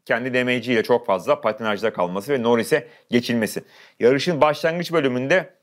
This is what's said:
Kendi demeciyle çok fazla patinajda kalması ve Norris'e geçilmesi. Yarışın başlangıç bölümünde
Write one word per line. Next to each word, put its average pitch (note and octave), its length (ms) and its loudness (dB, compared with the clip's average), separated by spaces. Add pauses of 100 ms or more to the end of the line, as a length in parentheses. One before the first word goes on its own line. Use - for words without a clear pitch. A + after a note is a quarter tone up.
Kendi B2 280 -2
demeciyle B2 500 0
çok A#2 220 0
fazla G2 360 0
patinajda A2 520 -2
kalması F#2+ 400 -4
ve B2 100 0
Norris'e A#2+ 440 2 (220)
geçilmesi. A#2 540 -2 (360)
Yarışın C#3 420 2
başlangıç E3 500 0
bölümünde C#3+ 580 0 (140)